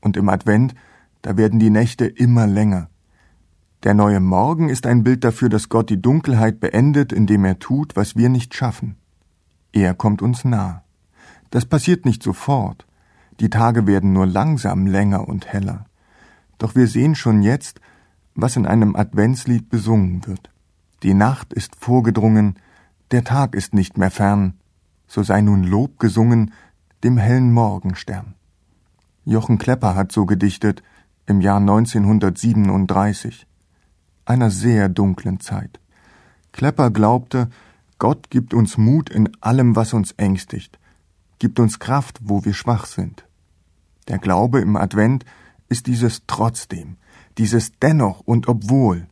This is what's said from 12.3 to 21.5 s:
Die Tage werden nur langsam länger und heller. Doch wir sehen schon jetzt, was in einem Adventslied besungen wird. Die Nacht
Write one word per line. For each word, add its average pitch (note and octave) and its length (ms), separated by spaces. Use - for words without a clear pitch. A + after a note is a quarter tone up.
Die G#2 100
Tage A2+ 380
werden G2 260
nur F#2+ 120
langsam F#2+ 600
länger G2 400
und F#2 200
heller. G2 380
Doch - 180
wir B2+ 120
sehen C3+ 280
schon A2 280
jetzt, B2 360
was A2+ 200
in A2+ 100
einem G#2 300
Adventslied A#2 760
besungen G2+ 580
wird. F#2+ 240
Die G2 100
Nacht A2 400